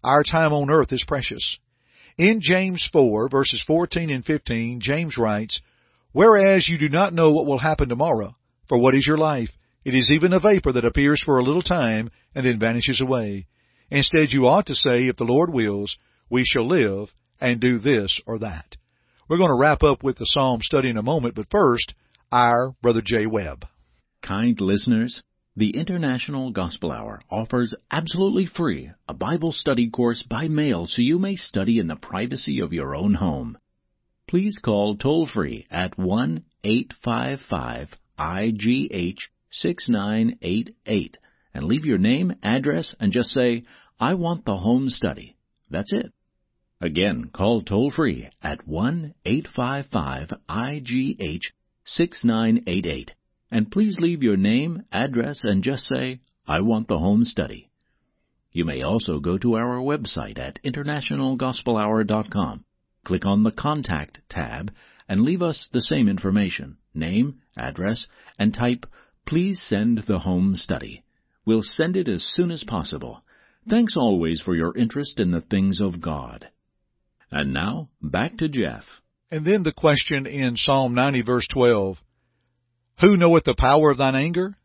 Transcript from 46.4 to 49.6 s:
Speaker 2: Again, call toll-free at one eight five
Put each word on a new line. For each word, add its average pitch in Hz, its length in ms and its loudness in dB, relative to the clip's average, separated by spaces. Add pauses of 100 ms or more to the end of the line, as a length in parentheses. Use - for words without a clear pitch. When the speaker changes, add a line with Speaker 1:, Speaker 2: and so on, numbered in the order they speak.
Speaker 2:
Again, 87 500 -2
call 107 300 0
toll-free 110 680 -2 (140)
at - 240 -8
one 156 460 -4 (120)
eight 127 220 -2
five 135 400 -6